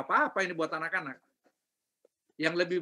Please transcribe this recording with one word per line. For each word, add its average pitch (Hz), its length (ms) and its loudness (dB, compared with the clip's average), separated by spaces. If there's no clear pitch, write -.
apa-apa 208 420 2
ini 180 140 -2
buat 160 160 -2
anak-anak. 160 480 -4
Yang 160 200 0
lebih 180 160 -2